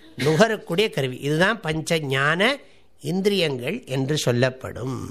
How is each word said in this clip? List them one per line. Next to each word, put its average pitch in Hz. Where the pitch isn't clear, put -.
நுகரக்கூடிய 165
கருவி. 131
இதுதான் 165
பஞ்ச 160
ஞான 156
இந்திரியங்கள் 170
என்று 135
சொல்லப்படும். 123